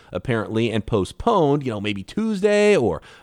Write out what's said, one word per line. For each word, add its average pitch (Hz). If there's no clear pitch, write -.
apparently, 110
and 107
postponed, 143
you 123
know, 107
maybe 98
Tuesday, 208
or 95